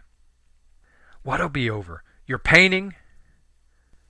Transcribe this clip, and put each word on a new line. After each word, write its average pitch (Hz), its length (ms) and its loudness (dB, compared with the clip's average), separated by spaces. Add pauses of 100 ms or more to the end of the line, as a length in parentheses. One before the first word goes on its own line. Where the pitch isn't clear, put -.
(1200)
"What'll 160 260 -2
be 139 220 -2
over? 90 340 -10 (220)
Your 127 120 -4
painting?" 185 560 4 (1160)